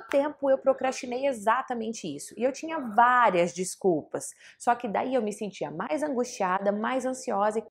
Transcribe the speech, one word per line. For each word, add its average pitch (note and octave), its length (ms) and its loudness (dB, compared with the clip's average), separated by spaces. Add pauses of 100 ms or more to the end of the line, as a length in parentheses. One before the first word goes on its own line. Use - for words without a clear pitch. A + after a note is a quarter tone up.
tempo C#4 440 0
eu C4+ 80 4
procrastinei C4 640 -2
exatamente A3+ 920 -2
isso. - 220 -14
E A3 60 -2
eu C4 80 2
tinha D#4+ 280 -6
várias A3+ 720 6
desculpas. E3+ 840 -2 (240)
Só A#3+ 160 2
que A#3+ 120 -8
daí A3+ 280 -2
eu B3 80 2
me G#3 100 -4
sentia F#3 380 -8
mais B3+ 320 -4
angustiada, G3+ 680 0
mais A#3 360 -2
ansiosa. G#3+ 640 -2